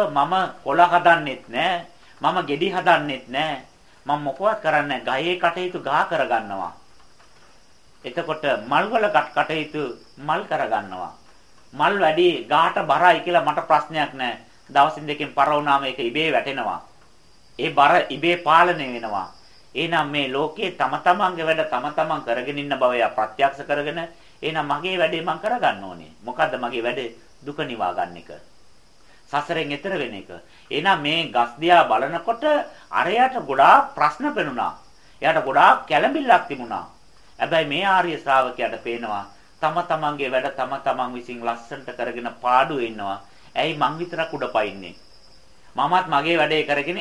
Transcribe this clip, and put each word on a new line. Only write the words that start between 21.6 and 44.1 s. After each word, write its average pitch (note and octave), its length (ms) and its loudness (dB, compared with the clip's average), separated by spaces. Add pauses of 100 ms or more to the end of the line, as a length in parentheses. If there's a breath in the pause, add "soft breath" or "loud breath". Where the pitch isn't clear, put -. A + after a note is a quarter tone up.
තම B2+ 240 -4
තමන් D#3 340 -2
කරගෙන B2 340 -4
ඉන්න C#3+ 180 -4
බව B2+ 180 4
එයා A2+ 160 2
ප්‍රත්‍යක්ෂ C#3 540 -2
කරගෙන C#3+ 360 -4 (400 soft breath)
එහෙනම් D#3 280 -4
මගේ E3 300 -4
වැඩේ E3 240 0
මං E3 180 -4
කරගන්න C#3+ 440 -2
ඕනේ. E2+ 360 -14
මොකද්ද B2 360 -2
මගේ A#2+ 280 -6
වැඩේ? A#2+ 320 -4 (220 soft breath)
දුක C#3+ 220 -12
නිවා A2+ 340 -4
ගන්න F2+ 240 -6
එක. D#2+ 140 -18 (920 soft breath)
සසරෙන් D3 480 -4
එතර F#3+ 220 -6
වෙන B2 220 -6
එක. F#2+ 140 -16 (380 soft breath)
එහෙනම් E3+ 340 2
මේ D3+ 260 -2
ගස් A#2+ 280 0
දිහා E3 300 6
බලනකොට D#3 580 0 (440 loud breath)
අරයට F#3 540 2
ගොඩාක් D3+ 520 6
ප්‍රශ්න G3 400 0
පෙනුණා. B2+ 400 -4 (480 soft breath)
එයාට D#3 240 2
ගොඩාක් C#3+ 420 6
කැළඹිල්ලක් A#3+ 580 4
තිබුණා. A2+ 400 -8 (540 soft breath)
හැබැයි D3+ 280 0
මේ D#3 180 -2
ආර්ය F3+ 300 2
ශ්‍රාවකයාට B2 680 0
පේනවා A2+ 420 -6 (320 soft breath)
තම D#3+ 240 -2
තමන්ගේ D3 500 -4
වැඩ B2+ 200 0
තම C3 260 -6
තමන් B2+ 360 -4
විසින් A#2+ 280 -12
ලස්සනට A#2 480 -8
කරගෙන A#2+ 460 -8
පාඩුවේ B2+ 520 2
ඉන්නවා. G2+ 360 -8 (280 soft breath)
ඇයි D3+ 220 -2
මං D3 240 -2
විතරක් E3+ 360 -6